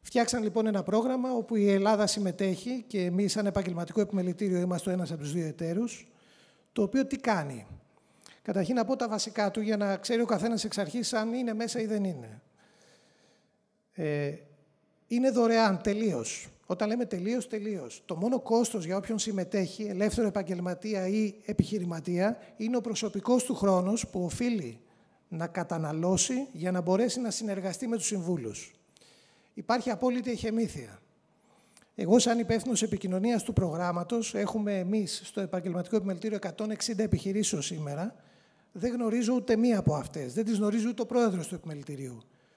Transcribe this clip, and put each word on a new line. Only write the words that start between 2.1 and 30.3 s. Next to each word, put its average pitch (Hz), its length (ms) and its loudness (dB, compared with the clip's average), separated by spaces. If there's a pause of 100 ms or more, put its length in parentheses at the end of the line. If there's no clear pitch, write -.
και 196 140 -2
εμείς 180 300 2
σαν 214 140 0
επαγγελματικό 180 560 -2
επιμελητήριο 185 580 0
είμαστε 180 300 -2
ο 180 40 0
ένας 180 180 -2
από 156 100 -6
τους 143 120 -6
δύο 170 120 0
εταίρους, 170 640 -4 (680)
το 226 80 2
οποίο 262 240 4
τι 269 120 -4
κάνει; 143 500 0 (720)
Καταρχήν 196 340 0
να 226 100 2
πω 262 100 0
τα 247 120 -2
βασικά 208 440 0
του 214 100 -2
για 214 160 0
να 196 200 0
ξέρει 226 240 0
ο 233 40 4
καθένας 220 380 0
εξ 214 140 -4
αρχής 208 360 -2
αν 226 200 0
είναι 240 200 -2
μέσα 226 260 -4
ή 220 60 -2
δεν 208 180 0
είναι. 120 380 -6 (1500)
Ε, 147 400 -2 (760)
είναι 247 240 4
δωρεάν, 226 500 4
τελείως. 202 680 -2 (180)
Όταν 185 220 0
λέμε 233 180 0
τελείως, 226 420 -2
τελείως. 202 580 -6
Το 170 100 -4
μόνο 233 240 2
κόστος 226 460 2
για 185 120 -2
όποιον 208 220 -2
συμμετέχει, 196 640 -2
ελεύθερο 208 440 2
επαγγελματία 185 800 -2
ή 208 260 2 (120)
επιχειρηματία, 180 920 2 (200)
είναι 226 200 0
ο 233 40 2
προσωπικός 226 640 2
του 247 120 -2
χρόνος 196 520 4
που 180 160 -2
οφείλει 175 560 -2 (480)
να 165 200 -4
καταναλώσει 175 1040 0
για 175 200 -2
να 180 100 2
μπορέσει 202 380 2
να 226 120 -2
συνεργαστεί 196 560 -4
με 233 100 0
τους - 80 -4
συμβούλους. 165 680 -4 (800)
Υπάρχει 233 360 -2
απόλυτη 247 420 0